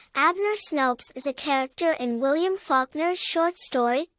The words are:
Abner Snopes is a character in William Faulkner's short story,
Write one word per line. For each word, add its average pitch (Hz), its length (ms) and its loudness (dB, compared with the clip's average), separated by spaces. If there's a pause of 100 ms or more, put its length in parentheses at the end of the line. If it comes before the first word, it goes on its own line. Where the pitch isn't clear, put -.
(160)
Abner 370 400 2
Snopes 269 580 -2
is 262 140 -8
a 262 60 -2
character 277 580 0
in 240 280 -2
William 330 380 2
Faulkner's 311 600 0
short 339 380 0
story, 247 600 0